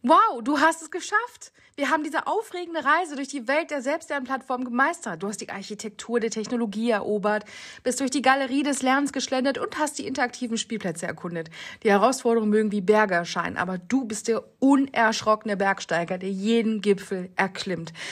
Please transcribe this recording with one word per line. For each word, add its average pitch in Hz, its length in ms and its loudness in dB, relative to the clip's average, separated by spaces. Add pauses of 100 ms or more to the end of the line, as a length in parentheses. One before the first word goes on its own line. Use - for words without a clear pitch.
Wow, 330 400 6
du 277 160 0
hast 320 220 4
es 320 100 -18
geschafft! 427 600 -4 (240)
Wir 277 120 -2
haben 311 140 2
diese 311 240 -4
aufregende 339 560 -4
Reise 302 320 2
durch 269 140 -6
die 247 180 -8
Welt 294 240 0
der 285 100 -4
Selbstlernplattform 262 840 -4
gemeistert. 240 580 -2
Du 196 60 -4
hast 208 100 -8
die 226 100 -10
Architektur 214 720 -6
der 226 100 -2
Technologie 220 640 -2
erobert, 208 540 0 (360)
bist 247 200 -2
durch 262 100 0
die 285 100 -2
Galerie 269 400 2
des 285 200 0
Lernens 269 320 2
geschlendert 262 440 -2
und - 220 -6
hast 403 180 -2
die - 80 -8
interaktiven 247 520 -4
Spielplätze 185 500 -6
erkundet. 165 420 -8 (340)
Die 220 60 4
Herausforderungen 226 640 4
mögen 214 220 4
wie 208 80 0
Berge 208 320 4
erscheinen, 170 440 -2
aber 185 200 -2
du 247 260 0
bist 214 240 -6
der 226 160 0 (160)
unerschrockene 226 960 4
Bergsteiger, 185 640 0
der 190 120 -6
jeden 214 520 2
Gipfel 196 540 0
erklimmt. 180 580 -4 (180)